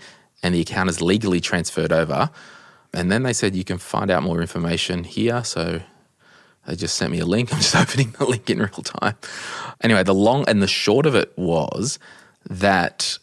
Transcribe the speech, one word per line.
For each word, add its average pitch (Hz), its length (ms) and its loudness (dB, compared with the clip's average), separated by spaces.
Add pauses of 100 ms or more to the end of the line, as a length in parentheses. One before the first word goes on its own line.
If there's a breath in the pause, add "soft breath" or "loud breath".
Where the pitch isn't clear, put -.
(420 loud breath)
and 90 140 0
the 85 60 2
account 92 280 -2
is 82 120 -4
legally 92 400 2
transferred 82 500 -2
over." 80 380 2 (640 loud breath)
And 90 180 -2
then 117 120 2
they 127 100 0
said, 98 220 0
"You 92 100 -4
can 90 120 -4
find 98 320 -4
out 80 140 2
more 85 160 0
information 85 640 -2
here." 117 400 -2
So 85 380 -4 (840 soft breath)
they 85 100 -6
just 87 200 -4
sent 80 160 -2
me 85 80 -2
a 82 60 -2
link. 107 260 0
<laughs> - 20 0
I'm 156 60 -2
just - 160 2
opening 135 420 2
the 143 80 0
link 120 240 -2
in 117 100 0
real 104 100 -2
time. - 460 -6 (640 loud breath)
Anyway, 110 220 4
the 95 120 4
long 113 320 4
and 104 140 4
the 92 60 4
short 127 380 2
of 139 80 4
it - 220 2
was 85 640 -2 (500 loud breath)
that 95 720 0